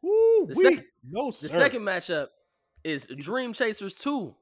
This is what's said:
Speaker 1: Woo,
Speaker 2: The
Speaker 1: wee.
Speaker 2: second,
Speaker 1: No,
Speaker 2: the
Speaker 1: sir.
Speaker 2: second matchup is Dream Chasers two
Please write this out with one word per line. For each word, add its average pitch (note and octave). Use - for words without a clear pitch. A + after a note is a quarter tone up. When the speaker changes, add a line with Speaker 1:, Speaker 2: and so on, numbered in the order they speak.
Speaker 1:
Woo, A4
Speaker 2:
The C#3
Speaker 1:
wee. E4
Speaker 2:
second, F4+
Speaker 1:
No, G#3+
Speaker 2:
the -
Speaker 1:
sir. D3+
Speaker 2:
second A#3
matchup F3
is D3+
Dream G3+
Chasers G#3+
two B3+